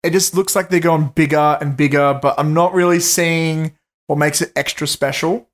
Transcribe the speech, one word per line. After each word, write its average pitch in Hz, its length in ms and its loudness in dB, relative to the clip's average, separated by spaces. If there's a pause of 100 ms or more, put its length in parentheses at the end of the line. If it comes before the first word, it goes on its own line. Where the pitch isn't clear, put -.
It 170 80 0
just 180 240 0
looks 185 200 -2
like 185 140 -2
they're 180 120 2
going 160 340 0
bigger 151 460 2
and 143 160 -4
bigger, 143 440 2
but 143 160 0
I'm 151 160 0
not 175 200 2
really 175 260 2
seeing 160 760 -2 (300)
what 147 100 -2
makes 147 240 0
it - 140 -6
extra - 300 -4
special. 160 680 -4